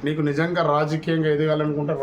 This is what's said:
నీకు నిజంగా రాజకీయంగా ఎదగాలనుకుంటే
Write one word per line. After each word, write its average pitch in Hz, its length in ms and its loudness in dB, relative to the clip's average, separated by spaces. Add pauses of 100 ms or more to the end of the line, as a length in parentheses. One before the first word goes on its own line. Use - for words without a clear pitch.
నీకు 156 240 -2
నిజంగా 170 320 0 (140)
రాజకీయంగా 156 600 0
ఎదగాలనుకుంటే 151 680 0